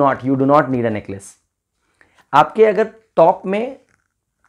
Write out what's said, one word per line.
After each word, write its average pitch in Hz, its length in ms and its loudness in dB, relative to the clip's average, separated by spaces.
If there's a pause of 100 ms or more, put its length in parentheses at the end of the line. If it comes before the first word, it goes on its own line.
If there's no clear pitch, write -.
not, 131 140 0 (100)
you 135 100 -2
do 135 100 -2
not 143 160 4
need 131 220 -4
a 113 80 -4
necklace। 98 320 -12 (1080)
आपके 156 300 2
अगर 214 240 0 (280)
टॉप 175 300 2
में 220 300 -6 (720)